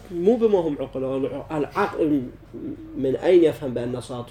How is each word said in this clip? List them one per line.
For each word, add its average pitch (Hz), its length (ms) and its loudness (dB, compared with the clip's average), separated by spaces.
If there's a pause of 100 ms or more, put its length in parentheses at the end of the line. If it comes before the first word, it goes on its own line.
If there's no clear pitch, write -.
(100)
مو 185 260 4
بما 214 220 4
هم 156 220 0
عقلاء، 131 680 -4
العقل 151 720 0 (760)
من 131 200 0
أين 170 280 6
يفهم 139 300 0
بأن 123 260 -4
صلاة 120 300 -10